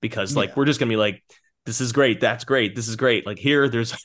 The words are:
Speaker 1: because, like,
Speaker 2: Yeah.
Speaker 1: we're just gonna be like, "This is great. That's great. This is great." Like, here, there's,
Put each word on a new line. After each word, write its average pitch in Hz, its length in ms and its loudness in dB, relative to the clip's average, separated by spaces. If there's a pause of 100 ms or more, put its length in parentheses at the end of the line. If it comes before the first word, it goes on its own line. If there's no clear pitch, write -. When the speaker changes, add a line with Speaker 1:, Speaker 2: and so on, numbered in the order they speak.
Speaker 1:
because, 110 340 -4
like, 101 140 0
Speaker 2:
Yeah. - 80 -10
Speaker 1:
we're 139 80 2
just 147 140 0
gonna 120 100 0
be 110 80 0
like, 104 260 0 (420)
"This 113 160 -4
is 123 100 -2
great. 123 300 4
That's 117 220 0
great. 113 320 0
This 113 120 -6
is 113 80 -6
great." 120 300 2
Like, 101 140 -10
here, 139 280 2
there's, 117 380 -2